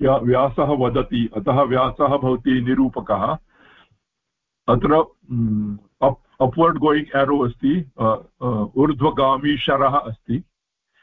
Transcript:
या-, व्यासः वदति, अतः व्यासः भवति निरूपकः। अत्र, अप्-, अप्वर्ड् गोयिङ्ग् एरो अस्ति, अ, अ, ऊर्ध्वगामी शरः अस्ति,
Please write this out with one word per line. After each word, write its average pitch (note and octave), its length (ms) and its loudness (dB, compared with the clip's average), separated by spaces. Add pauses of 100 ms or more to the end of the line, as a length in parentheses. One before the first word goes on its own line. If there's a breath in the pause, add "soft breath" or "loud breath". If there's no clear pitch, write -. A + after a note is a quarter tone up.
या-, C3+ 140 4
व्यासः B2 460 0
वदति, B2+ 720 0
अतः B2+ 260 0
व्यासः C3 460 0
भवति B2+ 520 0
निरूपकः। B2 760 -2 (1300 soft breath)
अत्र, B2+ 280 2 (1120)
अप्-, - 220 -2 (120)
अप्वर्ड् D#3 380 2
गोयिङ्ग् D3 380 0
एरो C#3 280 2
अस्ति, C#3 460 -2 (100)
अ, A2 220 0 (200)
अ, A2 240 -2 (100)
ऊर्ध्वगामी C#3+ 840 0
शरः C#3 280 0
अस्ति, C3 560 -4 (600)